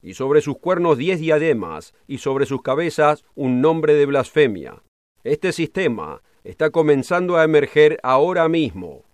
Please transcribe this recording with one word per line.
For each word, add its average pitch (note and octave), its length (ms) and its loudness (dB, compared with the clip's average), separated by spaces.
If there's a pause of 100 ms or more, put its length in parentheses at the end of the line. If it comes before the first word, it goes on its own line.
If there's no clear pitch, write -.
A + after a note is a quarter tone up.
"Y F#2 120 -18
sobre C#3+ 280 2
sus C#3+ 160 -8
cuernos E3+ 400 0
diez E3+ 200 -2
diademas, D3 760 -2 (120)
y C3+ 120 -12
sobre C3+ 260 -2
sus C3+ 160 -6
cabezas D3+ 640 -2 (100)
un B2+ 280 -2
nombre D#3 320 2
de C#3+ 100 4
blasfemia". B2 800 -2 (400)
Este D3+ 300 -4
sistema B2 680 -6 (220)
está - 260 -4
comenzando E3 680 0
a D#3+ 60 4
emerger D3+ 580 4
ahora D#3+ 480 2
mismo. F#2+ 640 -4